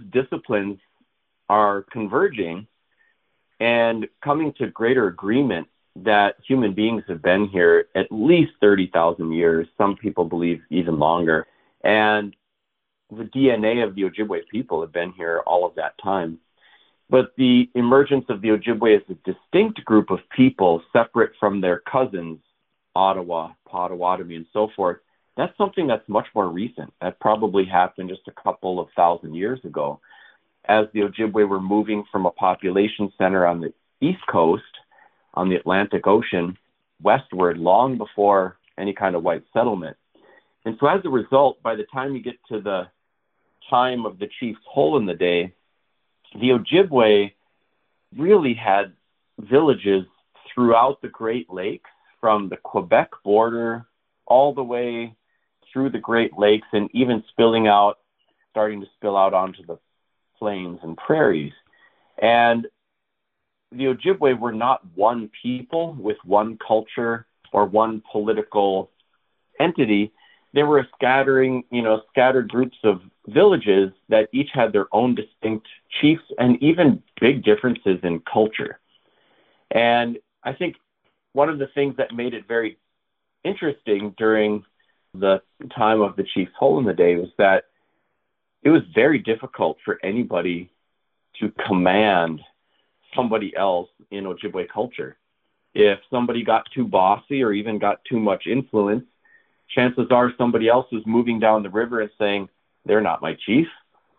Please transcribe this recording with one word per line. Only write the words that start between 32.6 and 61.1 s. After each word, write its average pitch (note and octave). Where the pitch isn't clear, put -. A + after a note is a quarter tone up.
center F#2
on E2+
the E2
East F3+
Coast, F2
on F#2
the F#2
Atlantic F#2+
Ocean, F2+
westward, F#2
long A2
before G2+
any G2
kind F#2+
of E2
white E2+
settlement. G2+
And A2+
so C#3
as F#3
a E3
result, C3
by A2+
the G#2+
time C3+
you A#2
get A2+
to A2
the F#2+
time B2
of F#2+
the G2+
chief's A#2
hole D3+
in G#2+
the F2
day, F2
the B2
Ojibwe A#2+
really D#3
had G2+
villages G2+
throughout B2
the B2
Great A2+
Lakes, F#2+
from G#2
the F#2
Quebec A2
border A2+
all C3+
the C3+
way A#2+
through C3+
the A#2
Great A2+
Lakes G#2
and G#2
even A#2+
spilling A2+
out, G2+
starting G#2+
to G2
spill G2+
out F#2+
onto F#2
the E2
plains F#2
and E2
prairies. G2+